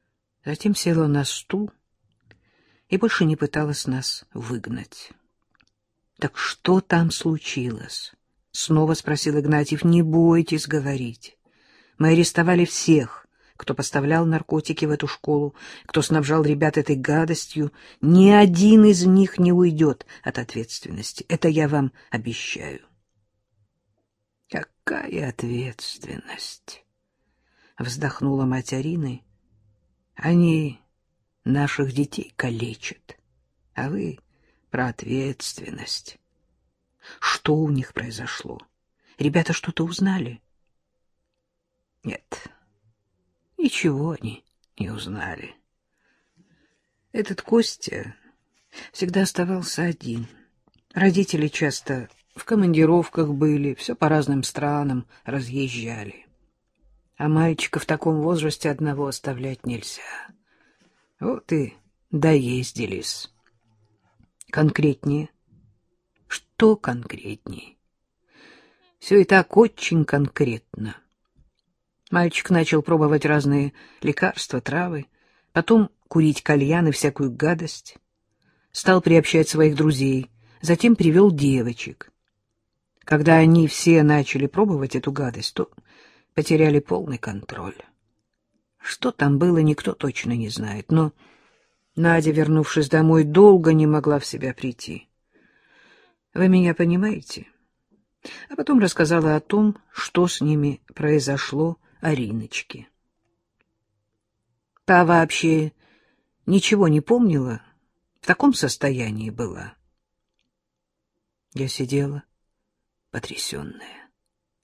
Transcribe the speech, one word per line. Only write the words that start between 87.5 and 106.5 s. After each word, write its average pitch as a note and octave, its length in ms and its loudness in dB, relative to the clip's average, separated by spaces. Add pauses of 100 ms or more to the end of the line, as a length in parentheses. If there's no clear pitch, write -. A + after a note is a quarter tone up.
Что - 340 -6
там C#3+ 260 2
было, E3+ 200 4
никто D3+ 340 0
точно B2 400 -6
не A2+ 160 -4
знает, G#2+ 420 -8
но... D#3+ 220 2 (840)
Надя, E3 340 2
вернувшись D3+ 580 2
домой, D#3+ 360 4
долго E3+ 480 8
не D#3 140 4
могла D3+ 320 2
в - 80 -8
себя - 280 -8
прийти. - 540 -12 (1200)
Вы F#3 160 2
меня F3+ 260 4
понимаете? F3 720 -2 (1000)
А C#4 80 -14
потом C#4+ 220 2
рассказала E3 580 2
о D3+ 40 0
том, G#3 360 0 (140)
что - 380 -2
с - 120 -6
ними D3 400 0 (140)
произошло D3 840 -2 (220)
Ариночке. A#2 880 -6 (2000)
Та F3+ 200 6
вообще D#3+ 680 2 (760)
ничего G3 420 4